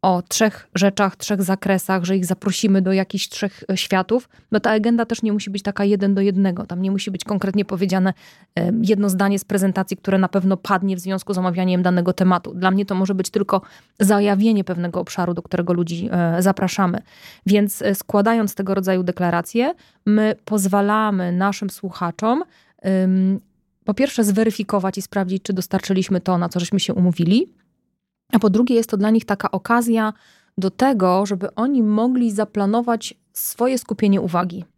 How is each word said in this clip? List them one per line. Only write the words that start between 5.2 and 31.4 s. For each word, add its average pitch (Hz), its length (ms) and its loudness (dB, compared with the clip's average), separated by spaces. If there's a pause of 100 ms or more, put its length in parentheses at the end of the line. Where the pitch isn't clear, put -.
nie 214 100 0
musi 208 180 -4
być 196 120 -8
taka 202 220 -4
jeden 202 300 2
do 196 60 0
jednego. 196 460 0
Tam 180 160 -6
nie 190 80 -2
musi 196 200 -4
być 185 140 -8
konkretnie 196 400 -2
powiedziane, 185 500 0 (440)
e, 175 140 0 (100)
jedno 202 260 2
zdanie 196 300 0
z 196 60 -8
prezentacji, 190 520 -2
które 190 220 0
na 185 100 2
pewno 190 280 2
padnie 190 400 -2
w 175 40 -10
związku 190 340 -6
z 185 40 -2
omawianiem 185 440 0
danego 180 300 2
tematu. 180 420 0
Dla 185 160 0
mnie 196 160 0
to 196 80 -4
może 190 200 0
być 185 160 -2
tylko 196 300 0 (400)
zajawienie 202 640 4
pewnego 175 360 -4
obszaru, 175 340 -4
do 170 80 -8
którego 175 300 -2
ludzi, 175 400 -2
e, 170 300 2
zapraszamy. 185 560 0 (480)
Więc, 202 360 2
e, 202 120 0
składając 214 600 0
tego 196 200 -4
rodzaju 185 280 0
deklaracje, 180 720 -2 (320)
my 214 280 2 (100)
pozwalamy 202 880 0
naszym 196 380 -2
słuchaczom, 202 720 -4 (440)
ym, 190 540 2 (440)
po 208 100 -2
pierwsze 254 300 0
zweryfikować 202 720 0
i 190 40 -8
sprawdzić, 190 400 -4
czy - 100 -6
dostarczyliśmy 185 680 -2
to, 180 180 0
na 175 100 -2
co 180 120 -4
żeśmy 180 200 0
się - 140 -4
umówili, 180 520 2 (840)
a 233 60 4
po 208 120 4
drugie 240 240 2
jest 226 160 2
to 220 60 -2
dla 208 140 2
nich 226 140 4
taka - 260 -2
okazja 226 640 0 (460)
do 190 120 0
tego, 196 560 2
żeby 196 280 -6